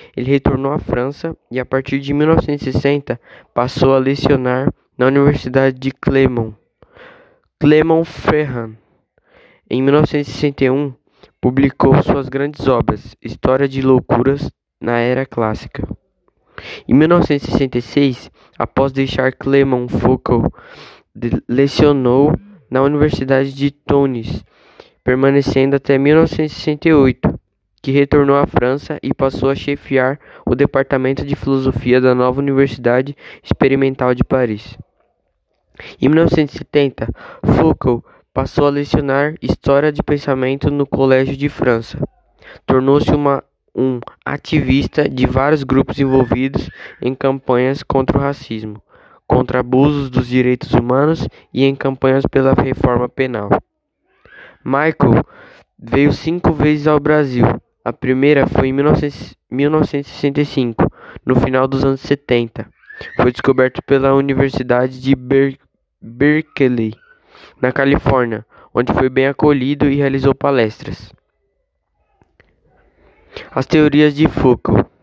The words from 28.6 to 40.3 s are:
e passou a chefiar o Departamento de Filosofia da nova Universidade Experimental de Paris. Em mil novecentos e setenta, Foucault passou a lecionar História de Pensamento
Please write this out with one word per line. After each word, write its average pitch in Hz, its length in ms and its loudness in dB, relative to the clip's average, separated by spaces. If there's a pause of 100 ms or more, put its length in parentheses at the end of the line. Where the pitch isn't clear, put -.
e 139 140 -4
passou 135 340 -2
a 139 60 0
chefiar 135 640 -2 (260)
o 127 120 0
Departamento 135 680 0
de 139 120 -6
Filosofia 131 640 0
da 127 160 4
nova 127 240 0
Universidade 135 760 0 (260)
Experimental 135 720 0
de 123 120 0
Paris. 117 520 -4 (1300)
Em 127 60 2
mil 156 160 4
novecentos 156 320 0
e - 20 -12
setenta, 139 500 -2 (340)
Foucault 147 640 0 (300)
passou 135 320 0
a 143 40 2
lecionar 143 720 -2
História 143 500 0
de 147 120 -6
Pensamento 139 680 -2